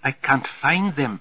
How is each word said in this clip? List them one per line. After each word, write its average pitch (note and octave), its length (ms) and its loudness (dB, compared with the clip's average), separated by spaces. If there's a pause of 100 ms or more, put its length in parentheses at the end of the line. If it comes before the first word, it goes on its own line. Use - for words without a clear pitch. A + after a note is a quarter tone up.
I C3+ 100 0
can't C3+ 340 0 (160)
find F3+ 340 2
them. B2 240 -2